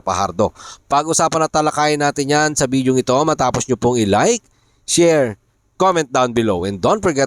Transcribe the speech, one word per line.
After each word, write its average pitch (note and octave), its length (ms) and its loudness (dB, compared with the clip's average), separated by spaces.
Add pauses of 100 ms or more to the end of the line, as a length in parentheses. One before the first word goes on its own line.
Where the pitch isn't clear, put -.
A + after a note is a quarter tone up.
Pajardo. F2+ 480 -2 (320)
Pag-usapan D#3 640 0
at - 0 -
talakayin D3+ 480 0
natin C#3+ 320 -2
yan D3+ 240 2
sa C3+ 160 -2
bidyong C3 320 0
ito B2+ 240 0
matapos B2+ 400 -2
nyo B2+ 80 0
pong B2 240 0
i-like, A#2 480 2 (400)
share, D#3 480 2 (400)
comment F3+ 320 0
down B2+ 240 0
below. A2 320 0
And G2 160 -6
don't F3 240 0
forget C#3 240 0